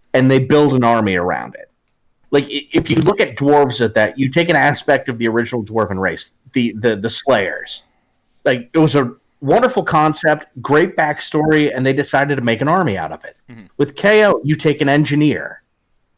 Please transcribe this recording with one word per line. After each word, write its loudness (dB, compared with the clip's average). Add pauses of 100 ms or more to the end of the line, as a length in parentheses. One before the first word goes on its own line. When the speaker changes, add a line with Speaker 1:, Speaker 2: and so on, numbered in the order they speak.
(140)
Speaker 1:
and 2
they 4
build 2
an 2
army 2
around -4
it. -20 (640)
Like, 2
i-, -10
if 0
you 0
look 2
at -4
dwarves 2
at 0
that, 0
you 0
take 0
an 2
aspect 0
of -6
the -2
original -2
dwarven -2
race, -6 (180)
the, -2
the, 0
the -4
Slayers. -4 (600)
Like, -2
it 0
was 2
a 0 (260)
wonderful 0
concept, 0 (160)
great 2
backstory, 0
and -2
they 2
decided -2
to -4
make 0
an -2
army 0
out -8
of -16
it. -20 (120)
Speaker 2:
Mm-hmm. -20 (120)
Speaker 1:
With -2
K 4
O, 2
you 0
take 0
an 2
engineer. 0 (560)